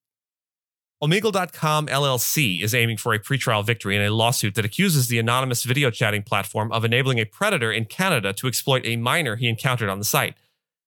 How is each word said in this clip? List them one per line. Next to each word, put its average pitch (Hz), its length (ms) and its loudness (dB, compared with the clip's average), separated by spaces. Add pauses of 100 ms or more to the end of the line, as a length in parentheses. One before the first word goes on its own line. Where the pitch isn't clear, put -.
(1040)
Omegle 196 300 2
dot 180 220 -2
com 151 340 0
L 139 160 2
L 131 140 2
C 104 440 0
is 107 120 0
aiming 117 240 2
for 117 160 0
a 107 40 2
pretrial 113 460 0
victory 104 320 0
in 101 60 2
a 101 80 2
lawsuit 113 460 2
that 110 80 0
accuses 143 440 2
the 117 100 0
anonymous 120 460 0
video 127 260 0
chatting 104 320 -2
platform 107 480 -2
of 113 140 -2
enabling 123 340 2
a 110 60 0
predator 131 480 -2
in 110 140 -2
Canada 123 480 0
to - 120 -4
exploit 131 380 0
a 117 120 -2
minor 123 400 -2
he 120 120 0
encountered 117 400 -2
on 98 100 -4
the 101 60 -6
site. 120 300 0 (520)